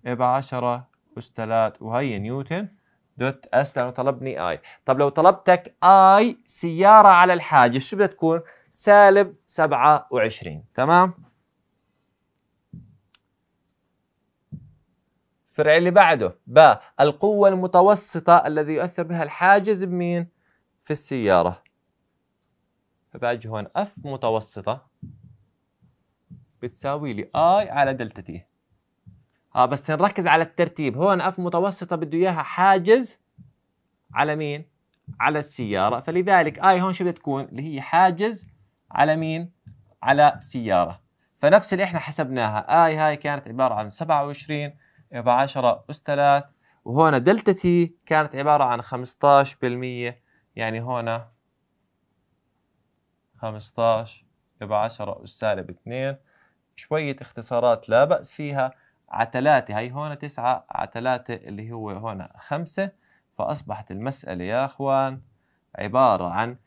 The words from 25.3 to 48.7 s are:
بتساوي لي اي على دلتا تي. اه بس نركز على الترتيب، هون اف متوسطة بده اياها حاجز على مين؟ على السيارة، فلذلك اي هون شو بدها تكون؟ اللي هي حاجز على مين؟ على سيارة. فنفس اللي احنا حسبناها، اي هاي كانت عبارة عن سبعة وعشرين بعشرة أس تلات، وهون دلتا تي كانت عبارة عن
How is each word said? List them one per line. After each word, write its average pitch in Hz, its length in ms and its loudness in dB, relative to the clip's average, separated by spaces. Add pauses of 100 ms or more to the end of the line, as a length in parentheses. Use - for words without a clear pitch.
بتساوي 139 500 -8
لي - 100 -8
اي 180 480 0
على 135 240 0
دلتا 113 280 -12
تي. 85 220 -16 (1120)
اه 127 120 2
بس 139 240 -6
نركز 175 360 -2
على 160 160 4
الترتيب، 160 540 -4
هون 185 240 0
اف 180 200 -4
متوسطة 175 560 -4
بده 160 220 -6
اياها 175 240 -2
حاجز 196 760 2 (960)
على 151 220 -2
مين؟ 151 300 -8 (540)
على 147 180 0
السيارة، 110 600 -4
فلذلك 175 580 0
اي 185 240 2
هون 190 100 -2
شو 180 120 -6
بدها 175 100 -2
تكون؟ 139 300 -8
اللي 143 300 -12
هي 135 60 -10
حاجز 185 640 -2 (440)
على 156 260 2
مين؟ 160 360 -8 (500)
على 143 380 2
سيارة. 92 600 -4 (380)
فنفس 190 340 2
اللي 190 120 -2
احنا 175 140 -8
حسبناها، 131 880 -2
اي 156 100 -2
هاي 156 200 -2
كانت 143 320 -10
عبارة 120 260 -2
عن 104 160 -8
سبعة 151 360 -4
وعشرين 147 500 -10 (360)
بعشرة 123 800 -2
أس - 120 -16
تلات، 143 480 0 (340)
وهون 139 380 2
دلتا 202 300 0
تي 175 440 0 (100)
كانت 156 300 -2
عبارة 143 280 2
عن 120 180 -4